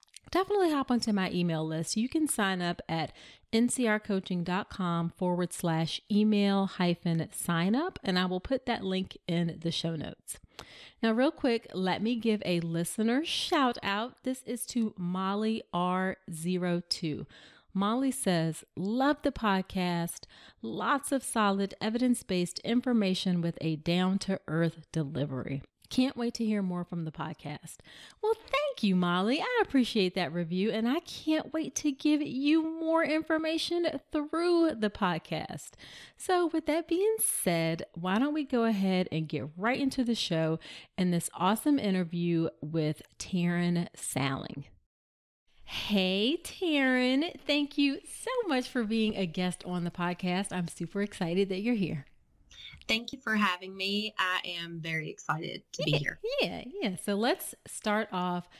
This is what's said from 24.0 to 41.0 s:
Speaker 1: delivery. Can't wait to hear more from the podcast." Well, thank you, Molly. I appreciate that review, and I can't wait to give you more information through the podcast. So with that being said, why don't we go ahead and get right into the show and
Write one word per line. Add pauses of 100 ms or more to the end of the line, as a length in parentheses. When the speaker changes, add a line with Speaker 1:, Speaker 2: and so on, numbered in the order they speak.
Speaker 1:
delivery. (280)
Can't
wait
to
hear
more
from
the
podcast." (420)
Well,
thank
you,
Molly.
I
appreciate
that
review,
and
I
can't
wait
to
give
you
more
information (260)
through
the
podcast. (460)
So
with
that
being
said, (100)
why
don't
we
go
ahead
and
get
right
into
the
show (380)
and